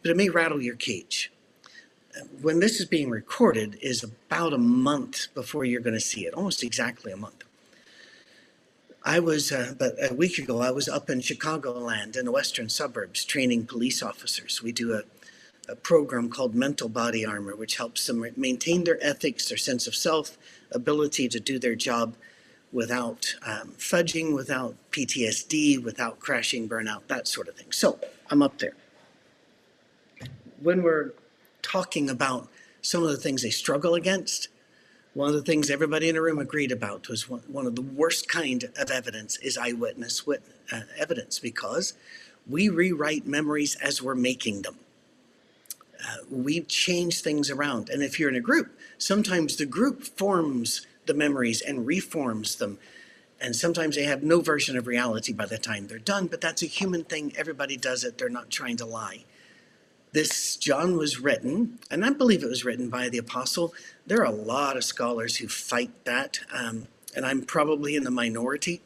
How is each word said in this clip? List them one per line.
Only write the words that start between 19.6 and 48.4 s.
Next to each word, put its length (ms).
of 80
self, 440
ability 560
to 120
do 180
their 160
job 420
without, 640
um, 320
fudging, 560
without 400
P 160
T 200
S 180
D, 340
without 400
crashing, 500
burnout, 380
that 220
sort 180
of 80
thing. 160
So 300
I'm 120
up 160
there. 160
When 220
we're 300
talking 480
about 380
some 220
of 60
the 60
things 260
they 80
struggle 440
against, 540
one 160
of 60
the 80
things 280
everybody 380
in 80
the 40
room 200
agreed 320
about 360
was 200
one, 180
one 200
of 100
the 60
worst 460
kind 360
of 140
evidence 480
is 180
eyewitness 720
wit-, 160
uh, 80
evidence, 400
because 560
we 180
rewrite 560
memories 520
as 260
we're 140
making 460
them. 160
Uh, 120
we 320
change 600
things 280
around. 400
And 140
if 160
you're 100
in 60
a 60